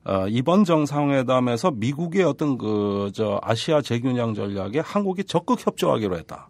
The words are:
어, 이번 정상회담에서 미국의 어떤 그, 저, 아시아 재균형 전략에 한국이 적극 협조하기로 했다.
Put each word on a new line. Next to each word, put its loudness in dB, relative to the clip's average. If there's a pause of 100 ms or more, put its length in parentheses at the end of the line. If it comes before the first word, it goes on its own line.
어, 0
이번 4
정상회담에서 2
미국의 0
어떤 0
그, -2
저, -2
아시아 2
재균형 -2
전략에 -4
한국이 -2
적극 -2
협조하기로 0
했다. -14